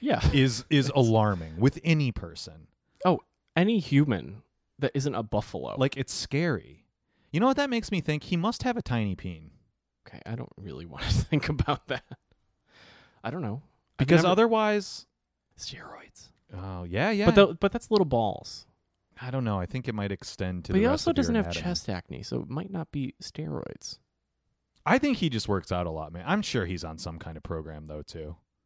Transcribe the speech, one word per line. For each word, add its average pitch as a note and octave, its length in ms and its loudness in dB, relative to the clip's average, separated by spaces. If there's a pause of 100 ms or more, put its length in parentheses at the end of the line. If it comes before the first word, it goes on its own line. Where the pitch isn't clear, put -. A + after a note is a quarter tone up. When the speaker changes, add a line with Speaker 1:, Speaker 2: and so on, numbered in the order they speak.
Speaker 1:
Yeah. B3 200 0 (120)
Speaker 2:
is, C3 380 4
is C#3 180 4
Speaker 1:
It's - 80 0
Speaker 2:
alarming G#2+ 600 4
with B2 260 2
any D3+ 260 2
person. E2 580 -12 (360)
Speaker 1:
Oh, F3+ 160 4 (340)
any G3+ 260 4
human A2+ 640 2 (360)
that C#3+ 160 0
isn't C#3 200 0
a A2+ 80 -2
buffalo. F2 540 -4
Speaker 2:
Like, C3+ 200 0
it's C3+ 180 -6
scary. C#3 680 -4 (480)
You D#3 80 0
know A#3 60 4
what C4+ 120 4
that C#4+ 120 2
makes A#3 220 -2
me F#3 80 0
think? D3+ 240 -2
He F3+ 140 -2
must F3 240 -2
have B3 160 0
a - 40 -6
tiny A2 320 -2
peen. E2 360 -12 (580)
Speaker 1:
Okay, - 160 -20
I A2+ 120 -8
don't A#2+ 200 -12
really E2 300 -14
<laughs> - 0 -
wanna - 200 -10
think - 440 0
about C#3+ 380 -2
that. B2+ 160 -4 (1160)
I A#2 80 -6
don't E3 120 -6
know. A2+ 180 -6 (380)
I've C3+ 80 4
Speaker 2:
Because E3 180 8
Speaker 1:
never F3+ 80 4
Speaker 2:
otherwise G#3+ 720 2 (520)
Speaker 1:
Steroids. - 680 -16 (260)
Speaker 2:
Oh, F#2 300 -8
yeah, G#2+ 260 0
yeah. G#3 160 2
Speaker 1:
But E3+ 80 8
tha-, G3 240 10
but - 140 0
that's - 180 -6
little G#3 140 4
balls. A#2 640 -2 (540)
Speaker 2:
I B2+ 100 -10
don't C3 140 -2
know. G#2 140 0
I F2+ 80 -2
think B2+ 220 -6
it A2+ 60 -4
might G2+ 180 -4
extend F2+ 540 -6
to - 60 -4
Speaker 1:
But - 20 2
Speaker 2:
the F#3+ 80 6
Speaker 1:
he A3+ 40 4
Speaker 2:
rest C4 60 4
Speaker 1:
also D#4+ 180 0
Speaker 2:
of - 60 2
your C#4 60 2
Speaker 1:
doesn't A#3 140 2
have G#3 100 2
Speaker 2:
anatomy. F3 180 -6
Speaker 1:
chest F3 240 -4
acne, F2 340 -6
so A#2+ 200 -6
it - 80 -10
might F3 200 -8
not E3+ 220 -8
be C3+ 300 -6
steroids. - 760 -10 (840)
Speaker 2:
I G#3+ 140 6
think C#4 200 2
he D#3+ 120 2
just A2+ 180 -4
works G2 240 -2
out F2 140 -2
a E2 40 -4
lot, D#2 220 -8
man. F2 140 -10
I'm G3 160 0
sure G2 240 -2
he's F2 180 -4
on D#2+ 140 -10
some E2 200 -10
kind D#2 180 -12
of D#2 60 -16
program, D#2 440 -10
though, D2+ 160 -10
too. D#2+ 340 -12 (300)